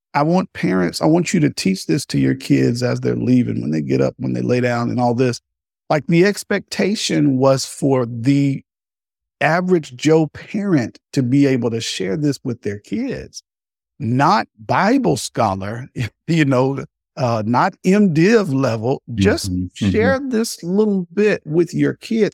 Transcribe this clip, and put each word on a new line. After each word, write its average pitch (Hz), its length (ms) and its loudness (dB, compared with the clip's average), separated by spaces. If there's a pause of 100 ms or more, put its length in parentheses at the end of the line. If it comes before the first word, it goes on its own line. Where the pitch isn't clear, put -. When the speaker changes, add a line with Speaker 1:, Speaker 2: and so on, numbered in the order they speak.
(140)
Speaker 1:
"I 143 100 0
want 180 300 0
parents, 175 480 -2
I 165 40 2
want 165 280 2
you 180 80 2
to 143 80 2
teach - 380 -4
this 156 200 -2
to 143 120 -2
your 131 160 2
kids 131 480 0
as 123 180 -2
they're 123 140 -2
leaving, 117 460 0
when 76 100 -4
they 78 100 -2
get 65 200 0
up, 127 160 0
when 127 160 -4
they 123 80 -4
lay 123 200 0
down 120 280 -2
and 113 100 -4
all 120 140 0
this." 120 280 0 (480)
Like, 151 180 -2
the 170 180 4
expectation 190 1120 -2
was 135 280 2
for 131 400 -2
the 135 580 0 (800)
average 165 540 0
Joe 156 320 2
parent 185 720 -4 (140)
to 135 100 0
be 139 240 4
able 120 240 0
to 113 100 -4
share 185 340 -6
this 147 280 -2
with 120 180 -8
their 101 180 -6
kids, 214 640 -8 (560)
not 127 500 0 (120)
Bible 170 580 0
scholar, 107 720 -4 (200)
<laughs> - 200 -20
you 160 180 2
know, 135 400 0 (320)
uh, 117 280 -2
not 131 280 0 (100)
M 190 300 4
div 185 400 4
level, 123 480 -2 (140)
just 101 360 2
Speaker 2:
Mm-hmm. 92 340 -4
Mm-hmm. 98 60 2
Speaker 1:
share 247 280 2
this 233 440 -4
little 190 500 0
bit 202 320 0
with 156 280 0
your 143 220 0
kid. 220 380 -2